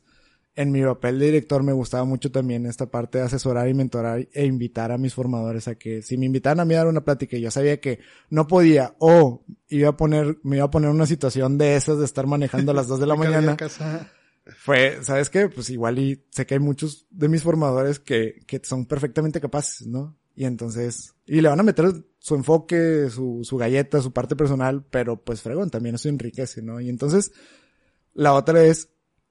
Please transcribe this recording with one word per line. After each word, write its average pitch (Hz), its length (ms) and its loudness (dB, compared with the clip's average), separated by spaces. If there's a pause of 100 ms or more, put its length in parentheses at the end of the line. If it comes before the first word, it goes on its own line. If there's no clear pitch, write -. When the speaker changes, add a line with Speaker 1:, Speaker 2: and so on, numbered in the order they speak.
(560)
Speaker 1:
en 143 140 -2
mi 135 140 2
papel 127 340 0
de 143 80 2
director 147 380 2
me 139 80 0
gustaba 127 320 -2
mucho 131 260 -4
también 127 360 -4
esta 120 220 -8
parte 120 300 -6
de 127 60 -2
asesorar 123 440 -2
y 131 60 0
mentorar 120 580 -2
e 143 140 -2
invitar 120 460 -4
a 123 60 -4
mis 131 140 -4
formadores 113 540 -4
a 117 80 -8
que 110 260 -10
si 127 160 -8
me 131 100 0
invitaban 135 340 0
a 170 40 2
mí 165 100 2
a - 20 2
dar 165 100 4
una 160 180 0
plática 135 320 -2
y 117 40 -4
yo 113 100 -4
sabía 143 300 0
que 127 180 -4 (320)
no 156 160 2
podía 156 540 6
o 160 420 6 (260)
iba 147 200 2
a 147 80 0
poner, 151 480 2
me 139 140 0
iba 139 80 2
a 139 40 0
poner 151 200 2
en 147 40 2
una 156 120 4
situación 135 520 0
de 147 160 4
esas 147 240 0
de 147 60 0
estar 135 240 -4
manejando 139 420 0
a 143 60 2
las 131 100 0
dos 131 140 -2
de 143 60 0
la 151 80 2
Speaker 2:
<laughs> - 20 0
De 151 60 0
camino 160 160 2
a - 20 2
Speaker 1:
mañana, 151 160 2
Speaker 2:
casa. 156 520 -8 (480)
Speaker 1:
fue, 135 460 2
¿sabes 139 260 -2
qué? 196 200 2
Pues 127 220 -12
igual 120 280 -2
y 135 320 -2
sé - 160 -6
que 135 80 -2
hay 139 60 2
muchos 147 500 -4
de 151 180 -2
mis 160 140 2
formadores 143 560 0
que, 113 480 -4
que 135 160 -8
son 127 240 -6
perfectamente 151 540 -2
capaces, 139 480 -6
¿no? 139 280 -8 (200)
Y 135 80 -6
entonces, 117 680 -8 (120)
y 151 140 0
le 160 80 6
van 147 100 2
a 208 60 2
meter 180 220 2 (340)
su - 160 -4
enfoque, 160 760 0
su, 120 320 -8
su 131 140 -6
galleta, 135 440 0
su 127 120 -4
parte 135 240 -4
personal, 135 520 0
pero 117 320 -4
pues 113 220 -10
fregón, 160 280 -4
también 117 260 -6
eso 151 120 -4
enriquece, 123 540 -6
¿no? 117 180 -10
Y 123 80 -8
entonces, 147 440 -2 (800)
la 147 200 4
otra 160 280 6
es 160 280 4 (400)